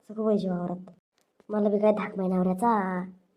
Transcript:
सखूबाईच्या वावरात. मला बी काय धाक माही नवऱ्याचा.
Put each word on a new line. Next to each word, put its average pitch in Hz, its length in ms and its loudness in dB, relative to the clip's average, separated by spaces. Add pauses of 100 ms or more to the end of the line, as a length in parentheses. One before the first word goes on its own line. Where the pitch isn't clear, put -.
सखूबाईच्या 214 440 0
वावरात. 175 380 -6 (580)
मला 208 200 0
बी 208 100 2
काय 214 120 6
धाक 196 260 -2
माही 185 120 0
नवऱ्याचा. 185 760 0 (340)